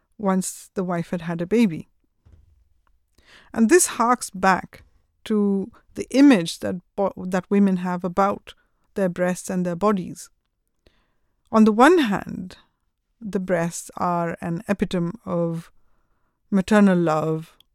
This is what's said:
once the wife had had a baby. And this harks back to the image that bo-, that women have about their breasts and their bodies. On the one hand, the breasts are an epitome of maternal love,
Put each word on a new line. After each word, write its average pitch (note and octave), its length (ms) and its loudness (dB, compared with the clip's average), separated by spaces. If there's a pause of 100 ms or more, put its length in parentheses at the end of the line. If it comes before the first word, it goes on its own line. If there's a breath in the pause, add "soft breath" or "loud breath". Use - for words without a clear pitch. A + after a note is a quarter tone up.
(180)
once F#3+ 560 -4
the G3+ 80 -4
wife F3 280 -4
had E3+ 120 -6
had E3+ 180 -6
a F3 60 -6
baby. G#3 420 0 (1600 soft breath)
And A3+ 160 2
this F4 180 6
harks A#3+ 440 -2
back - 520 -2 (420)
to G3+ 460 0 (240 soft breath)
the - 160 -10
image B3 500 4
that G3 160 -6 (180)
bo-, G3 220 -4
that F#3 340 -6
women G3 280 2
have F3+ 260 -6
about G3 500 -4 (400)
their F#3+ 140 0
breasts F3+ 420 -4
and F#3 140 -2
their F3 120 -6
bodies. G3 520 -2 (1200)
On A3 140 4
the A3 80 6
one C#4+ 260 6
hand, G3+ 580 -4 (640)
the G3 200 -6
breasts E3+ 560 -4
are E3+ 440 -4
an E3+ 280 -6
epitome F#3 440 -4 (120)
of E3+ 480 -6 (800)
maternal G3 480 4
love, D#3+ 580 -2 (180)